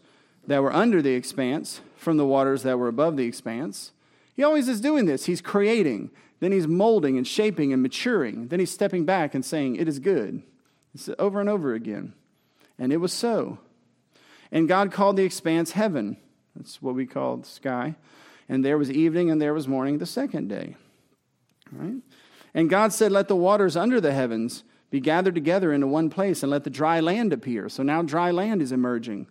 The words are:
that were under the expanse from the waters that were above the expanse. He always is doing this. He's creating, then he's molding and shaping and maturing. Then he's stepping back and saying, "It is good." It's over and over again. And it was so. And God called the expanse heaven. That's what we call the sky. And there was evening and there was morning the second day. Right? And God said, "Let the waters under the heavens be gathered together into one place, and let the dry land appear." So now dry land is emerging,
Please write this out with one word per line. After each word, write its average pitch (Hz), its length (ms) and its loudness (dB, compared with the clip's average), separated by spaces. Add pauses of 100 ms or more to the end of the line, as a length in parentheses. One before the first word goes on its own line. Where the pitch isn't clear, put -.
(480)
that 139 160 2
were 139 100 0
under 190 300 4
the 135 100 2
expanse 127 680 -4 (140)
from 160 220 0
the 143 80 2
waters 135 380 2
that 127 160 0
were 123 80 0
above 143 280 0
the 127 120 -2
expanse. 120 640 -10 (440)
He 262 80 -2
always 294 240 4
is 226 140 -2
doing 277 240 2
this. 139 200 0
He's 175 160 -2
creating, 202 680 0 (300)
then 180 120 0
he's 190 140 2
molding 175 500 4
and 127 120 -2
shaping 165 460 0
and 131 100 2
maturing. 131 640 -2
Then 170 120 -2
he's 180 120 0
stepping 185 340 0
back 170 300 0
and 131 100 -2
saying, 139 300 -2
"It 160 120 -2
is 139 120 -2
good." 127 420 0 (540)
It's - 240 -12
over 196 200 0
and 202 100 0
over 156 260 -2
again. 110 380 -8 (680)
And 127 120 -2
it 156 60 2
was 175 160 -2
so. 214 460 -4 (920)
And 160 160 2
God 190 240 4
called 196 240 2
the 196 80 2
expanse 165 500 0
heaven. 151 440 -2 (380)
That's - 260 -20
what 127 140 -4
we 131 100 -4
call 127 320 -4
the 123 100 -16
sky. 131 500 -6 (520)
And 131 160 0
there 147 140 2
was 139 100 0
evening 165 400 2
and 156 100 2
there 151 140 0
was 151 140 -4
morning 135 320 -2
the 170 80 -6
second 240 400 -6
day. 95 280 -10 (960)
Right? 180 300 -10 (520)
And 160 160 2
God 208 240 4
said, 214 180 4
"Let 196 160 4
the 202 80 2
waters 185 400 4
under 226 240 2
the 151 140 2
heavens 120 500 -2 (260)
be 139 120 -2
gathered 170 340 2
together 170 380 2
into 139 140 2
one 156 220 0
place, 190 320 -2
and 139 80 -2
let 143 140 0
the 147 60 -8
dry 156 320 0
land 190 320 0
appear." 113 340 -4
So 135 160 -6
now 151 180 0
dry 170 300 0
land 196 300 0
is 127 100 -2
emerging, 120 600 -2